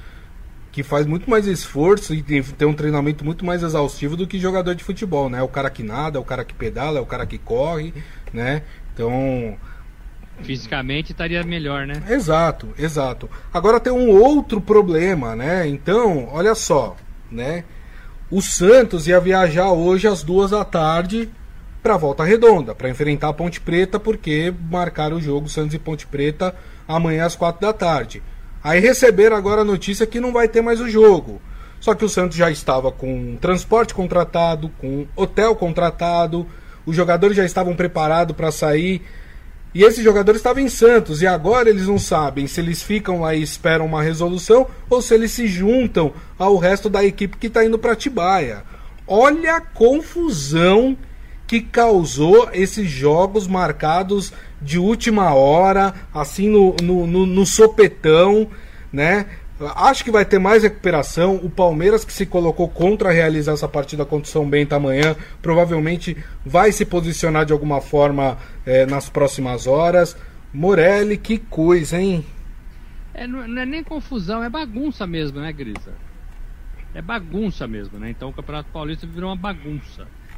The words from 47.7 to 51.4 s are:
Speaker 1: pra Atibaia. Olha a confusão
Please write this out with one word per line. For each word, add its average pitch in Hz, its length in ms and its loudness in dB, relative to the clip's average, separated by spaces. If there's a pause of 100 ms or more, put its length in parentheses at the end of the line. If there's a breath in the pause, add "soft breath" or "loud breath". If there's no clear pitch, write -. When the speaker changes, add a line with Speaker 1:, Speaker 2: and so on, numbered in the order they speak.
Speaker 1:
pra 233 140 0
Atibaia. 180 720 -2 (420 loud breath)
Olha 302 500 4
a 330 40 0
confusão 233 1400 2 (480 soft breath)